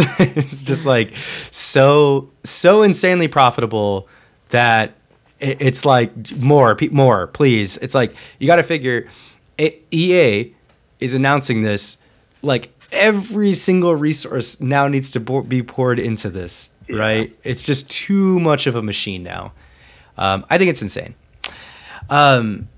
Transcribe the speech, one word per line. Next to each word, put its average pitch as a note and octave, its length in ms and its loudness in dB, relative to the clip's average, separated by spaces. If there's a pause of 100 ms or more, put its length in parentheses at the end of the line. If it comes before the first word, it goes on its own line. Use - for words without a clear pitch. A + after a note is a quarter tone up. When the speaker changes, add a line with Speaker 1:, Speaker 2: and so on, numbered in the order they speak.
(200)
Speaker 1:
it's C#3+ 440 -2
just, C#3 220 -6
like, A#2+ 280 2 (380)
so, C#3 800 4 (140)
so G3+ 400 4
insanely F#3 440 2
profitable A2 800 0 (420)
that A#2 440 2 (460)
it, C3+ 220 -6
it's C3 240 -2
like, B2 260 4 (300)
"More, C3 340 4
pe-, D#3 140 -2
more, B2 380 4
please." A2 500 0
It's - 180 -8
like, B2+ 180 0 (260)
you C3 80 -4
gotta E3+ 160 6
figure C3 440 -4 (500)
it, D3+ 340 -2
E F3 240 2
A A#2 380 2 (460)
is B2 160 -6
announcing C3+ 460 0
this, G#2 360 -4 (460)
like, B2+ 280 -2 (200)
every G3+ 640 0
single F3+ 420 2
resource D3 640 -4
now C#3 260 0
needs C3+ 240 -4
to B2 80 -4
bo-, B2+ 220 -4
be B2 220 -4
poured B2 360 -2
into G#2+ 300 -6
this, F2 400 -12 (180)
Speaker 2:
Yeah. A2+ 100 -8
Speaker 1:
right? A2 340 -2 (120)
It's C3 200 -8
just C#3 260 -4
too F#3+ 500 0
much D#3 280 0
of A#2+ 80 -2
a A#2 60 -4
machine G2 400 -8
now. F2+ 300 -12 (640)
Um, F#2+ 320 -2
I E3+ 80 2
think F#3 120 2
it's D#3 120 -4
insane. F#2 320 -10 (960)
Um, B2 580 2 (100)